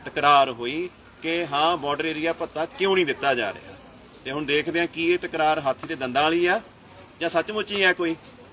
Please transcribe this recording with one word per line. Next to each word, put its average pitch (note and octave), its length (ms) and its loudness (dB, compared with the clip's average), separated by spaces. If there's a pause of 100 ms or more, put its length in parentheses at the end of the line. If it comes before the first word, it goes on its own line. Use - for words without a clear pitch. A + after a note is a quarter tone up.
ਤਕਰਾਰ C#3+ 460 4
ਹੋਈ B2+ 380 -6 (340)
ਕਿ E3 240 -2
ਹਾਂ D3+ 300 2
ਬਾਰਡਰ C#3+ 280 -4
ਏਰੀਆ D#3+ 280 -2
ਭੱਤਾ D#3+ 340 -6
ਕਿਉਂ F#3+ 280 0
ਨਹੀਂ F#3 120 4
ਦਿੱਤਾ C#3 280 0
ਜਾ G#2+ 180 -2
ਰਿਹਾ। F#2 220 -16 (500)
ਤੇ C3+ 60 -8
ਹੁਣ D3 140 -4
ਦੇਖਦੇ D3+ 360 0
ਹਾਂ E3+ 60 2
ਕੀ E3 260 -4
ਇਹ F3+ 60 2
ਤਕਰਾਰ D#3 420 0
ਹਾਥੀ C#3 260 -2
ਦੇ D#3+ 80 -6
ਦੰਦਾਂ B2+ 280 0
ਵਾਲੀ E3+ 240 4
ਆ F#3+ 140 2 (600)
ਜਾਂ E3 100 -2
ਸੱਚਮੁੱਚ G#3 420 -2
ਹੀ G3+ 100 0
ਆ F#3 100 6
ਕੋਈ। E3+ 240 -2 (360)